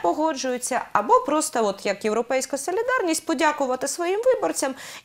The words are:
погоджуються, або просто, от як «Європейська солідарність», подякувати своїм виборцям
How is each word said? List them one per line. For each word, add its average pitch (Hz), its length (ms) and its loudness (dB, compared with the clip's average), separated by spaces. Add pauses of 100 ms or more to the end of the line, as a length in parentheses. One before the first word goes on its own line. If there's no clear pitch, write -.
погоджуються, 262 800 0 (120)
або 262 260 6
просто, 294 460 0
от 196 200 -2
як 196 200 -2
«Європейська 240 520 0
солідарність», 392 680 0
подякувати 285 600 0
своїм 359 380 -2
виборцям 311 500 0 (300)